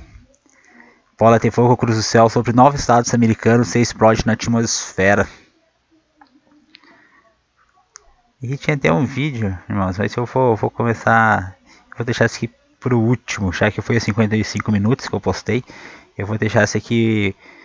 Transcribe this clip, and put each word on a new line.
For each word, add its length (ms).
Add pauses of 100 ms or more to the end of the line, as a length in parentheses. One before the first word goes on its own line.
(1160)
Bola 220
de 100
fogo 280
cruza 240
o 20
céu 260
sobre 240
nove 240
estados 380
americanos 600
e 40
explode 460
na 60
atmosfera. 960 (3250)
E 140
tinha 180
até 180
um 140
vídeo, 500 (120)
irmãos, 280
mas 200
eu 100
vou, 300
vou 120
começar, 880 (320)
eu 100
vou 60
deixar 220
isso 80
aqui 160 (300)
pro 180
último, 540
já 180
que 100
foi 160
a 40
cinquenta 360
e 60
cinco 300
minutos 340
que 80
eu 60
postei. 440 (540)
Eu 80
vou 100
deixar 280
isso 120
aqui, 600 (280)